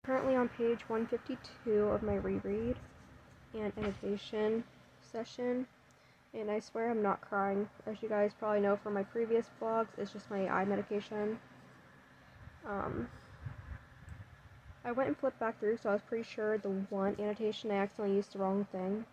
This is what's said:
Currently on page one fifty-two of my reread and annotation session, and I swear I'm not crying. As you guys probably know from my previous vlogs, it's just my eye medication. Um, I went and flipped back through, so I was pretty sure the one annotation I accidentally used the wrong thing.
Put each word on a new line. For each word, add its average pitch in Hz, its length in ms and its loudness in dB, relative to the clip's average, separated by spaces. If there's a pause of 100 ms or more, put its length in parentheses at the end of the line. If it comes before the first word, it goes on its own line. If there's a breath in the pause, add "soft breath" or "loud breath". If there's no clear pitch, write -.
Currently 262 300 4
on 247 140 4
page 233 400 0
one 226 180 2
fifty-two 233 800 0
of 208 140 2
my 208 120 2
reread 196 600 0 (760)
and 214 240 -4
annotation 214 880 0 (480)
session, 247 540 -2 (680 loud breath)
and 214 180 -4
I 208 80 2
swear 226 320 -2
I'm 226 120 2
not 196 180 2
crying. 196 480 0 (180)
As 214 160 -6
you 220 60 -4
guys 208 300 4
probably 208 220 2
know 202 160 4
from 208 180 -4
my 196 80 0
previous 226 480 0 (100)
vlogs, 226 280 2 (100)
it's 202 140 -6
just - 180 -14
my 196 180 0
eye 180 160 2
medication. 208 760 -2 (1300)
Um, 220 420 -4 (1800)
I 240 80 -4
went 262 160 2
and 294 80 0
flipped - 240 -2
back 233 180 0
through, 220 200 2
so - 100 -2
I 202 60 4
was 202 80 0
pretty 226 220 -4
sure 214 340 0
the 208 100 -2 (220)
one 196 280 2
annotation 214 520 -2
I 202 60 2
accidentally 196 400 2
used 202 180 0
the 202 40 -8
wrong 196 320 2
thing. 196 420 -2